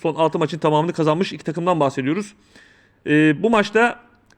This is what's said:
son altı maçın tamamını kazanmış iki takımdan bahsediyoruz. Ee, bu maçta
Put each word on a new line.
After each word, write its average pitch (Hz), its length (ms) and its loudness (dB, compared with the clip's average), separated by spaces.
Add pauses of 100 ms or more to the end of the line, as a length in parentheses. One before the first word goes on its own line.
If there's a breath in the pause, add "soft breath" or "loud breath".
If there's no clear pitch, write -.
son 160 140 -2
altı 160 240 0
maçın 160 200 -4
tamamını 156 340 0
kazanmış 165 400 0
iki 147 120 -16
takımdan 170 360 -2
bahsediyoruz. 143 540 -2 (720 soft breath)
Ee, 151 360 2
bu 226 80 2
maçta 220 500 2 (380)